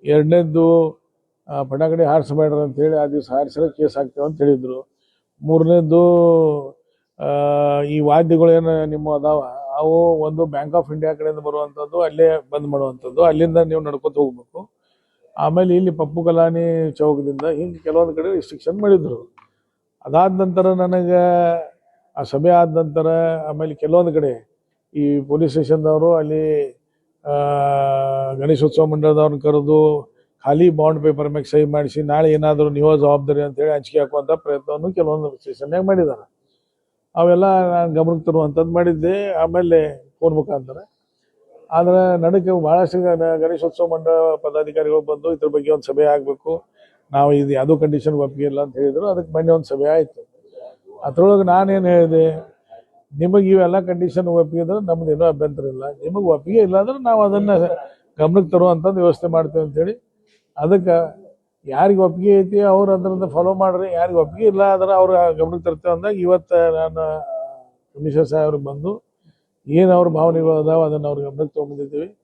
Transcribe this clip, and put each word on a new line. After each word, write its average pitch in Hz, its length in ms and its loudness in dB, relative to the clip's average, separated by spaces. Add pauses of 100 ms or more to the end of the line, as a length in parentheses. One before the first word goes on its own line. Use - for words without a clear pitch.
ಎರಡನೇದ್ದು, 160 960 2 (500)
ಆ, 143 140 -6
ಪಟಾಕಿ 160 400 0
ಹಾರಿಸ್ಬೇಡ್ರಿ 151 560 0
ಅಂತ 139 200 -4
ಹೇಳಿ 156 180 0
ಆ 147 80 0
ದಿವಸ 139 260 -6
ಹಾರಿಸಿದ್ರೆ 143 380 -2
ಕೇಸ್ 147 280 -2
ಹಾಕ್ತೇವೆ 139 300 -6
ಅಂತ 156 140 -6
ಹೇಳಿದ್ರು. 131 460 -2 (540)
ಮೂರನೇದ್ದು, 165 1400 4 (420)
ಆ, 143 640 -2
ಈ 147 160 -4
ವಾದ್ಯಗಳೇನು 160 840 4
ನಿಮ್ಮ 151 300 -4
ಅದಾವ, 147 320 -2 (300)
ಅವು 160 440 2
ಒಂದು 156 240 -2
ಬ್ಯಾಂಕ್ 147 300 -6
ಆಫ್ 151 160 0
ಇಂಡಿಯಾ 156 220 -4
ಕಡೆಯಿಂದ 151 260 -6
ಬರುವಂಥದ್ದು, 147 600 -6
ಅಲ್ಲೇ 160 500 0
ಬಂದ್ 147 160 -6
ಮಾಡುವಂಥದ್ದು, 135 560 -4
ಅಲ್ಲಿಂದ 165 340 2
ನೀವು 160 240 0
ನಡ್ಕೊತ 143 360 -6
ಹೋಗ್ಬೇಕು. 139 600 -6 (640)
ಆಮೇಲೆ 175 360 2
ಇಲ್ಲಿ 180 160 2
ಪಪ್ಪು 160 320 -6
ಕಲಾನಿ 165 680 0
ಚೌಕದಿಂದ 143 500 -2 (100)
ಹಿಂಗೆ 165 280 -8
ಕೆಲವೊಂದು 160 340 0
ಕಡೆ 165 220 -4
ರಿಸ್ಟ್ರಿಕ್ಷನ್ 165 460 -8
ಮಾಡಿದ್ರು. 175 540 0 (680)
ಅದಾದ 185 360 0
ನಂತರ 185 260 0
ನನಗೆ 180 500 0 (1000)
ಆ 143 60 -6
ಸಭೆ 143 260 -2
ಆದ 170 280 4
ನಂತರ 160 300 -2 (400)
ಆಮೇಲೆ 151 280 -8
ಕೆಲವೊಂದು 165 380 0
ಕಡೆ 135 360 -4 (460)
ಈ 147 260 0
ಪೊಲೀಸ್ 147 300 -2
ಸ್ಟೇಷನ್‌ದವರು 156 640 2
ಅಲ್ಲಿ, 151 640 -2 (480)
ಆ, 147 80 -4 (1000)
ಗಣೇಶೋತ್ಸವ 147 520 2
ಮಂಡಳದವ್ರನ್ನ 151 540 2
ಕರೆದು 151 760 2 (320)
ಖಾಲಿ 156 240 4
ಬಾಂಡ್ 156 340 0
ಪೇಪರ್ 147 260 0
ಮ್ಯಾಗ 147 220 -6
ಸಹಿ 151 140 4
ಮಾಡಿಸಿ 147 360 -4
ನಾಳೆ 151 300 2
ಏನಾದರೂ 151 380 2
ನೀವೇ 147 280 2
ಜವಾಬ್ದಾರಿ 143 440 2
ಅಂತೇಳಿ 143 300 -2
ಅಂಜಿಕೆ 147 280 -2
ಹಾಕುವಂಥ 143 320 -2
ಪ್ರಯತ್ನವನ್ನು 151 600 -6
ಕೆಲವೊಂದು 151 440 -4
ಸ್ಟೇಷನ್‌ನಾಗ 143 440 -8
ಮಾಡಿದ್ದಾರೆ. 180 500 -2 (840)
ಅವೆಲ್ಲ 180 560 2
ನಾನು 170 220 -2
ಗಮನಕ್ಕೆ 160 320 0
ತರುವಂಥದ್ದು 160 460 0
ಮಾಡಿದ್ದೆ 175 640 -2
ಆಮೇಲೆ 165 840 0
ಫೋನ್ 160 160 0
ಮುಖಾಂತರ. 139 420 -6 (920)
ಆದ್ರೆ 180 500 2
ನನಗೆ 175 420 0
ಭಾಳಷ್ಟು 175 380 2
ಗ-, 180 140 0
ಗಣೇಶೋತ್ಸವ 165 720 -2
ಮಂಡಳ 160 480 0
ಪದಾಧಿಕಾರಿಗಳು 151 680 -2
ಬಂದು 151 320 -4
ಇದ್ರ 151 140 -4
ಬಗ್ಗೆ 147 240 -2
ಒಂದು 147 120 0
ಸಭೆ 139 200 0
ಆಗಬೇಕು, 147 600 -2 (480)
ನಾವು 143 220 2
ಇದು 143 160 0
ಯಾವುದೋ 143 280 2
ಕಂಡೀಷನ್ 151 360 -2
ಒಪ್ಪಿಗೆ 139 320 -4
ಇಲ್ಲ 143 160 -4
ಅಂತ 135 160 -6
ಹೇಳಿದ್ರು. 143 300 -2
ಅದಕ್ಕೆ 170 260 -4
ಮೊನ್ನೆ 165 180 0
ಒಂದು 165 120 2
ಸಭೆ 139 220 -4
ಆಯ್ತು. 156 420 -2 (760)
ಅದ್ರೊಳಗೆ 185 400 2
ನಾನೇನು 190 440 2
ಹೇಳಿದೆ, 160 680 2 (600)
ನಿಮಗೆ 190 320 2
ಇವೆಲ್ಲ 190 300 4
ಕಂಡೀಷನ್ 180 480 -4
ಒಪ್ಪಿಗೆ 170 360 0
ಇದ್ರೆ 196 220 -4
ನಮ್ದು 165 260 -4
ಏನೂ 156 140 0
ಅಭ್ಯಂತರ 147 400 -2
ಇಲ್ಲ, 131 240 -10
ನಿಮಗೆ 165 360 -8
ಒಪ್ಪಿಗೆ 165 340 0
ಇಲ್ಲ 190 180 4
ಅಂದ್ರೆ 254 260 -2
ನಾವು 226 200 2
ಅದನ್ನ 202 260 0 (720)
ಗಮನಕ್ಕೆ 165 300 2
ತರುವಂಥದ್ದು 180 460 2
ವ್ಯವಸ್ಥೆ 175 320 2
ಮಾಡ್ತೇವೆ 160 380 -2
ಅಂತೇಳಿ. 165 360 -4 (560)
ಅದಕ್ಕೆ 170 680 0 (400)
ಯಾರಿಗೆ 170 340 2
ಒಪ್ಪಿಗೆ 190 400 4
ಐತಿ 196 200 0
ಅವ್ರು 196 320 4
ಅದ್ರದ್ದು 185 360 -2
ಫಾಲೋ 175 260 0
ಮಾಡ್ರಿ, 190 400 -2
ಯಾರಿಗೆ 175 260 0
ಒಪ್ಪಿಗೆ 165 280 0
ಇಲ್ಲ 196 140 2
ಆದ್ರೆ 190 320 2
ಅವ್ರು 185 200 4
ಗಮನಕ್ಕೆ 170 500 0
ತರ್ತೇವೆ 170 320 -2
ಅಂದಾಗ 202 200 -4
ಇವತ್ತು 175 580 0
ನಾನು 160 280 -4 (1000)
ಕಮಿಷನರ್ 151 280 -2
ಸಾಹೇಬ್ರು 151 300 -2
ಬಂದು 143 500 -10 (640)
ಏನ್ 180 220 4
ಅವ್ರ 175 160 4
ಭಾವನೆಗಳು 160 560 0
ಅದಾವ 160 200 2
ಅದನ್ನ 151 240 -4
ಅವ್ರ 143 120 -6
ಗಮನಕ್ಕೆ 143 280 -6
ತಗೊಂಡ್ಬಂದಿದ್ದೀವಿ. 143 760 -10